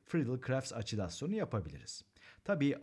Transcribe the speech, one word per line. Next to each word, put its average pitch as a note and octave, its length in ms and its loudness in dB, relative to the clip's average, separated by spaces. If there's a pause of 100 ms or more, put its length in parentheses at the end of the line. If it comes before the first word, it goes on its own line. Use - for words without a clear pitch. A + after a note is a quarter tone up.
Friedel-Crafts B2+ 720 0
açilasyonu G#2+ 600 -2
yapabiliriz. F2+ 680 -4 (380)
Tabii C#3 400 4